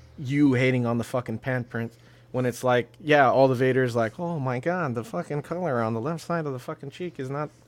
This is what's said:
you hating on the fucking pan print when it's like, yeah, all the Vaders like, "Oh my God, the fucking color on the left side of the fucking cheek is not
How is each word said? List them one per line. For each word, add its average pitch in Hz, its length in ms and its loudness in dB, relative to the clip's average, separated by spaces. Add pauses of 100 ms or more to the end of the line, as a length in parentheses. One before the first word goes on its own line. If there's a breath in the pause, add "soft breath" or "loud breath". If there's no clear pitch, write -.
(200 soft breath)
you 143 340 4
hating 127 300 2
on 117 140 0
the 113 60 -2
fucking 117 340 -6
pan 127 260 -4
print 117 280 -6 (400 soft breath)
when 127 120 -2
it's 123 180 -2
like, 123 260 2 (120)
yeah, 147 300 6
all 131 180 6
the 131 60 2
Vaders 127 400 2
like, 113 260 -2
"Oh 170 180 -4
my 127 200 -4
God, 165 380 -4
the 117 80 -6
fucking 147 380 -6
color 165 380 -4
on 113 140 0
the 113 60 -4
left 151 260 -6
side 170 180 -2
of 143 80 -6
the 127 60 -8
fucking 143 320 -12
cheek 180 280 -12
is 131 120 -8
not 147 180 -6 (200)